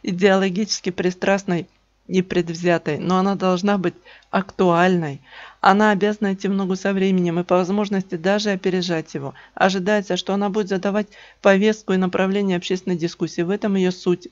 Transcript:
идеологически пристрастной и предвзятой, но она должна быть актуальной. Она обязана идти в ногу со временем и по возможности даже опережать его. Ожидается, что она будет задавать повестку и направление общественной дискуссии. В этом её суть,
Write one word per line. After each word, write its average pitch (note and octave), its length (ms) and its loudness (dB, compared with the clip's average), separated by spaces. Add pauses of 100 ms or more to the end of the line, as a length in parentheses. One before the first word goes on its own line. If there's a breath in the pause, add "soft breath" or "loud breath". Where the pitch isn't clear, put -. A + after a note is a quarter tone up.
идеологически F#3+ 840 0
пристрастной F#3 760 -2 (400)
и F3+ 160 0
предвзятой, E3+ 760 -2
но F#3 200 0
она G3 160 2
должна F#3+ 440 0
быть F3 160 -2 (360 loud breath)
актуальной. F3 880 0 (400 loud breath)
Она G#3 320 4
обязана G#3 400 0
идти G3 160 -4
в G3 60 -2
ногу F#3+ 200 0
со G3 180 -2
временем F#3 460 0
и F3 60 0
по F3+ 120 2
возможности F#3+ 600 -2
даже G3+ 340 0
опережать F3+ 640 -2
его. C#3 200 -8 (200 loud breath)
Ожидается, F#3+ 640 0
что F#3+ 180 -4
она G3+ 140 -2
будет G3 200 -4
задавать G3+ 380 -2 (340 loud breath)
повестку G3+ 520 2
и F#3 60 2
направление F#3+ 580 0
общественной F3+ 400 -4
дискуссии. E3+ 460 -4
В E3+ 80 -2
этом G#3 260 -2
её F3+ 160 2
суть, F3+ 400 -2